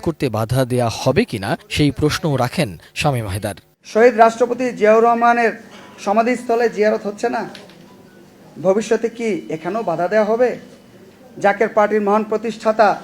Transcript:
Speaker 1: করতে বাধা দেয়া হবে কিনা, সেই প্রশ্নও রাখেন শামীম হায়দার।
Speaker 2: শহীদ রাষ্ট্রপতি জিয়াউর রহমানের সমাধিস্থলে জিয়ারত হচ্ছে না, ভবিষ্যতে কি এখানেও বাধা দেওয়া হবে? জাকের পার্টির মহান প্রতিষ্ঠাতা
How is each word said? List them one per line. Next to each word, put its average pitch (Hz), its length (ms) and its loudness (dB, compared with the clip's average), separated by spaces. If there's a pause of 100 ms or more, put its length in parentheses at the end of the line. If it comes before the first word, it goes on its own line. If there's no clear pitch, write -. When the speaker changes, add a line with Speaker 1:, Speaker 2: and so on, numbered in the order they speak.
Speaker 1:
করতে 156 200 -4 (120)
বাধা 120 280 0
দেয়া 120 240 -2 (120)
হবে 147 300 2
কিনা, 101 180 -6 (200)
সেই 147 220 2
প্রশ্নও 151 520 -2
রাখেন 123 260 -2 (260)
শামীম 123 320 -2
হায়দার। 98 300 -6 (300)
Speaker 2:
শহীদ 233 360 4
রাষ্ট্রপতি 240 420 2 (140)
জিয়াউর 220 280 6
রহমানের 233 440 2 (540)
সমাধিস্থলে 233 600 0 (100)
জিয়ারত 214 300 0
হচ্ছে 208 240 -6
না, 240 140 -4 (1200)
ভবিষ্যতে 220 440 0
কি 226 200 -6 (260)
এখানেও 190 340 -6
বাধা 170 180 -2
দেওয়া 208 240 2
হবে? 233 180 2 (920)
জাকের 202 320 2
পার্টির 208 320 2
মহান 214 240 2
প্রতিষ্ঠাতা 220 580 0 (140)